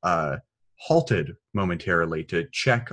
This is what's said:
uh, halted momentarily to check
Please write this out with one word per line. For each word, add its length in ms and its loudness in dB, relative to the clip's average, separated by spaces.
uh, 340 0
halted 560 0
momentarily 680 0
to 280 -2
check 420 0